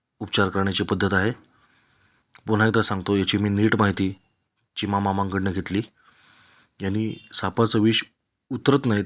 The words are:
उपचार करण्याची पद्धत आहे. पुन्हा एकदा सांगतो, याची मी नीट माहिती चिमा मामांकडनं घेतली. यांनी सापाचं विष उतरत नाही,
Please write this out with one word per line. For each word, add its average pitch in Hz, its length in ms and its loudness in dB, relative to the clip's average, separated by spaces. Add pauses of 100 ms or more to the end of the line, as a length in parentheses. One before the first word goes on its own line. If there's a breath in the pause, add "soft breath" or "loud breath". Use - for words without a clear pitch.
(220)
उपचार 98 280 0
करण्याची 98 340 -2
पद्धत 95 300 0
आहे. 98 180 2 (1160 soft breath)
पुन्हा 107 200 4
एकदा 110 140 2
सांगतो, 101 340 -2
याची 98 220 2
मी 104 120 0
नीट 104 260 2
माहिती 98 360 0 (680)
चिमा 101 220 -2
मामांकडनं 98 520 -2
घेतली. 92 300 -4 (1000 soft breath)
यांनी 104 340 -4 (200)
सापाचं 110 460 0
विष 113 240 4 (480)
उतरत 131 340 2
नाही, 104 200 0